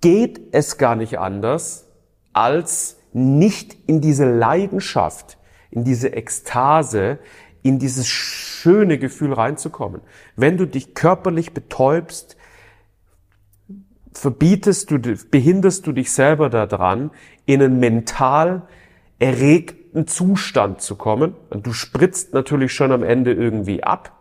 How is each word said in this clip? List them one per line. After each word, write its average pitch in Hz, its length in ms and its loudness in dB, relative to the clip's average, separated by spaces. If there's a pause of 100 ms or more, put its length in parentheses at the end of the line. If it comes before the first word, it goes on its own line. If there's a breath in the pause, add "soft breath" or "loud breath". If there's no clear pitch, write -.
geht 202 380 4 (120)
es - 260 -2
gar 120 180 2
nicht 110 220 -6
anders, 101 680 -6 (460)
als 139 640 -2 (160)
nicht 139 640 2 (100)
in 156 140 2
diese 143 280 2
Leidenschaft, 131 1080 -2 (340 soft breath)
in 120 140 -4
diese 127 280 -2
Ekstase, 127 1040 -2 (460 loud breath)
in 135 140 2
dieses 127 280 -4
schöne - 920 0
Gefühl 139 340 -4
reinzukommen. 113 680 -6 (340 soft breath)
Wenn 151 220 2
du 165 100 -2
dich 139 260 -10
körperlich 170 640 -2
betäubst, - 840 -4 (1800 soft breath)
verbietest 180 760 0
du, 147 80 0
behinderst 156 880 2
du 151 40 -4
dich 127 200 -4
selber 147 400 2
daran, 107 580 0 (380 soft breath)
in 139 160 4
einen 131 160 4
mental 135 880 0 (500 soft breath)
erregten 143 880 0
Zustand 135 760 -2
zu - 140 -10
kommen. 123 380 -2 (160)
Und 104 160 -10
du 120 80 -6
spritzt - 640 -2
natürlich 135 360 0
schon 135 200 0
am 123 100 2
Ende 120 320 2
irgendwie 101 500 -2
ab - 380 -4